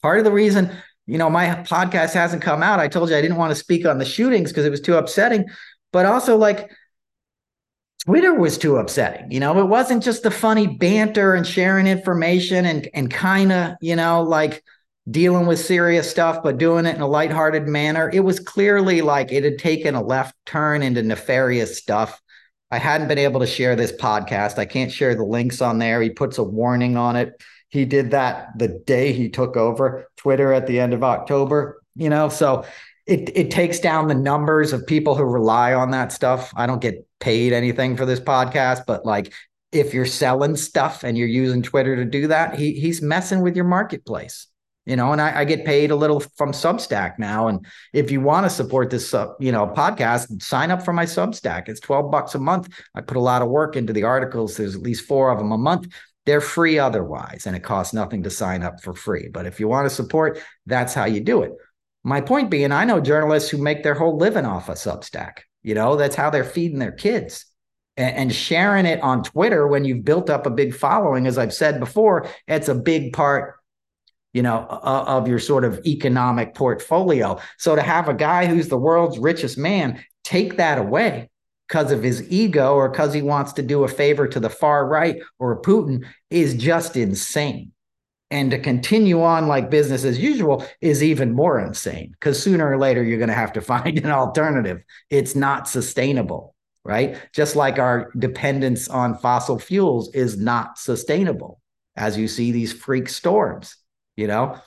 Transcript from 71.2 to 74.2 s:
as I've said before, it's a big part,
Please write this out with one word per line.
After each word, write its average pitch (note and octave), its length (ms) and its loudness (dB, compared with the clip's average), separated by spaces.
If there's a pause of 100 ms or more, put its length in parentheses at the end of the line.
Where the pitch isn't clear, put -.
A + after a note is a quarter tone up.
as B2 100 0
I've A#2 160 -2
said D3 260 0
before, F3+ 480 2 (200)
it's D3+ 220 -2
a B2+ 60 0
big C#3 360 -2
part, C#3+ 440 0 (760)